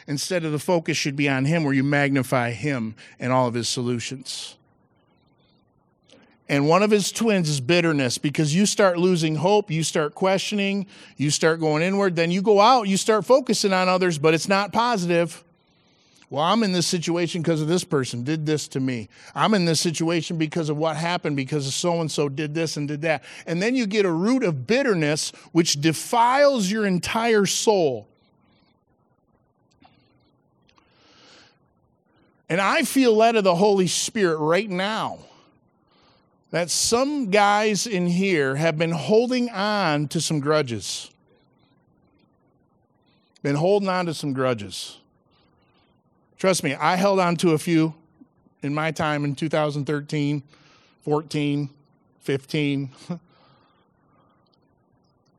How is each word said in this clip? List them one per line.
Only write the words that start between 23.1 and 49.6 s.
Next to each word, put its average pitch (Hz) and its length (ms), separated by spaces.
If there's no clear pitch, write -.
And 170 160
then 247 140
you 240 100
get 202 180
a 180 80
root 214 300
of 143 240
bitterness, 190 640
which 160 280
defiles 240 920
your 220 140
entire 208 640
soul. 151 640
And 175 80
I 240 220
feel 247 340
led 226 200
of 214 80
the 185 100
Holy 196 320
Spirit 170 500
right 170 320
now 185 520
that 165 180
some 262 640
guys 208 560
in 185 200
here 175 500
have 160 200
been 165 140
holding 233 580
on 190 600
to 165 120
some 143 180
grudges. 139 720
Been 143 140
holding 190 320
on 180 160
to 165 80
some 143 220
grudges. 123 640
Trust 185 260
me, 143 120
I 156 220
held 196 240
on 175 160
to 170 160
a 156 60
few 160 360
in 143 120
my 156 160
time 151 340
in 143 100
two 160 140
thousand 151 380